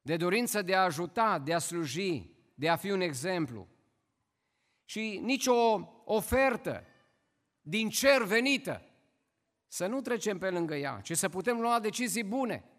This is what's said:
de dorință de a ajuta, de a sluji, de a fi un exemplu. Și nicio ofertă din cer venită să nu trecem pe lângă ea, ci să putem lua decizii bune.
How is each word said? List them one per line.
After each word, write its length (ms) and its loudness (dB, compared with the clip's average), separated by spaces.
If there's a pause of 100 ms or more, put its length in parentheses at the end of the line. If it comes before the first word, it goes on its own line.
de 160 -2
dorință 460 0
de 120 0
a 80 6
ajuta, 560 0
de 160 -2
a 40 2
sluji, 680 -4 (280)
de 140 -2
a 80 4
fi 140 -4
un 100 2
exemplu. 680 -4 (1160)
Și 380 -6
nicio 680 4 (140)
ofertă 800 0 (760)
din 280 -2
cer 340 4
venită 600 0 (840)
să 200 -6
nu 140 -2
trecem 380 -2
pe 120 -2
lângă 240 -2
ea, 280 -6
ci 140 -6
să 120 0
putem 320 -2
lua 200 2
decizii 440 -2
bune. 400 -2 (140)